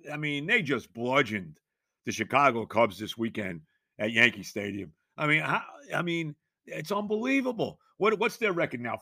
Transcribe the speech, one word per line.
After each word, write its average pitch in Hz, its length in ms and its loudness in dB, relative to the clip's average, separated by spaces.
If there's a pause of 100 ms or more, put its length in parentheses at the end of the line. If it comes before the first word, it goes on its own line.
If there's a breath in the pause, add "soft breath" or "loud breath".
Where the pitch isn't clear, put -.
(120)
I 151 40 -6
mean, 147 280 -2
they 226 160 2
just 135 320 -2
bludgeoned 113 680 0 (440)
the 110 60 -4
Chicago 117 560 2
Cubs 107 320 2
this 104 180 -8
weekend 104 440 -4 (400)
at 107 100 0
Yankee 113 320 4
Stadium. 101 480 -6 (260)
I 151 120 0
mean, 151 120 4
how, 151 220 -2 (320)
I 151 80 0
mean, 165 320 -4 (320)
it's 156 240 -8
unbelievable. 214 880 0 (200)
What, 202 200 4
what's 226 200 -2
their 208 140 2
record 156 280 -2
now? 117 220 -4